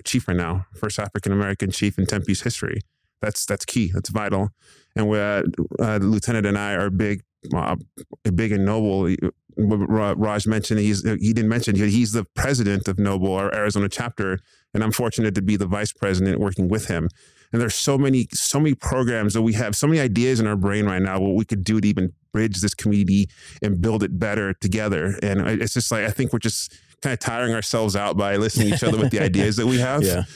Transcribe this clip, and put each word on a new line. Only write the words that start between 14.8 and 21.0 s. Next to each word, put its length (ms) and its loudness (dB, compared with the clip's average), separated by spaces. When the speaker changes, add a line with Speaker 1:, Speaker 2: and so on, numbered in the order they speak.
Speaker 1:
I'm 80 0
fortunate 440 0
to 60 0
be 160 2
the 100 0
vice 240 -2
president 480 0
working 300 0
with 180 -2
him. 220 -2
And 100 0
there's 140 0
so 220 0
many, 340 2
so 280 -2
many 160 4
programs 580 0
that 80 2
we 120 4
have, 220 -2
so 120 0
many 120 4
ideas 400 2
in 80 2
our 80 0
brain 300 2
right 160 0